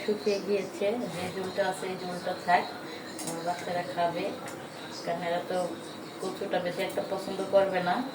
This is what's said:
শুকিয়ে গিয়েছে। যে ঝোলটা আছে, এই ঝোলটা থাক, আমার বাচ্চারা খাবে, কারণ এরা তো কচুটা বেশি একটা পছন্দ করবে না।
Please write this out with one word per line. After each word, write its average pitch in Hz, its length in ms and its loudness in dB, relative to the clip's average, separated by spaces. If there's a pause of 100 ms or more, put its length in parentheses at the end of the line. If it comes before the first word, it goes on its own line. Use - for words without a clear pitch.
শুকিয়ে 208 440 2
গিয়েছে। 202 400 0 (260)
যে 175 100 -4 (120)
ঝোলটা 190 360 0
আছে, - 200 -4
এই 185 120 -4
ঝোলটা 180 300 -2 (120)
থাক, 180 180 6 (600)
আমার 165 240 -2
বাচ্চারা 175 360 0 (100)
খাবে, 165 320 2 (800)
কারণ 170 240 0
এরা 175 220 2
তো 185 80 0 (640)
কচুটা 190 440 -2
বেশি 180 220 0
একটা 196 140 0 (100)
পছন্দ 190 280 -2 (140)
করবে 190 260 8 (100)
না। 180 60 6 (200)